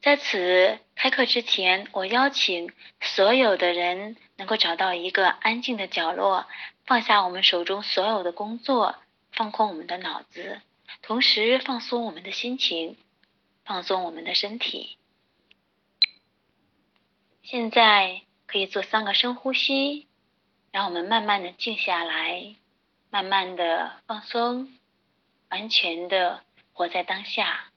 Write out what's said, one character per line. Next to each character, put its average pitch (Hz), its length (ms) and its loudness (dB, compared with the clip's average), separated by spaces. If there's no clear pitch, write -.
在 285 160 6
此 185 600 4
开 - 140 2
课 254 160 2
之 240 160 2
前， 190 520 0
我 190 120 -2
邀 240 240 2
请 175 440 -2
所 202 340 4
有 247 220 6
的 175 160 2
人 180 460 -2
能 196 100 -12
够 214 120 -2
找 - 180 2
到 190 180 2
一 175 160 -4
个 185 200 4
安 226 320 0
静 247 160 -4
的 190 100 -4
角 165 240 -2
落， 190 340 0
放 240 160 4
下 208 220 4
我 180 60 0
们 185 140 -6
手 175 200 4
中 190 180 -4
所 196 240 0
有 208 180 0
的 170 100 -4
工 220 260 -8
作， 233 380 2
放 208 220 -4
空 214 160 2
我 190 40 -10
们 165 140 -12
的 175 120 -6
脑 170 240 -8
子， 190 360 -14
同 226 200 -2
时 233 380 4
放 247 200 -6
松 240 240 -4
我 220 80 -6
们 202 120 -16
的 190 100 -12
心 247 240 -6
情， 165 400 -2
放 185 200 -6
松 190 200 -2
我 170 80 -6
们 165 140 -12
的 180 100 -4
身 214 240 -4
体。 - 380 -8
现 226 300 -6
在 202 520 6
可 - 140 -4
以 196 80 -2
做 196 160 -4
三 220 200 -2
个 202 120 -2
深 247 180 2
呼 254 180 -6
吸， 277 540 -2
让 196 140 -2
我 185 60 -4
们 175 140 -4
慢 220 180 0
慢 208 180 0
地 180 120 -10
静 220 220 -8
下 175 280 -2
来， 165 500 -6
慢 196 160 -2
慢 190 300 -2
地 170 380 0
放 214 160 -10
松， 247 500 -4
完 202 200 -8
全 175 380 0
地 180 340 0
活 175 160 -4
在 180 140 -4
当 190 240 -6
下。 - 520 -4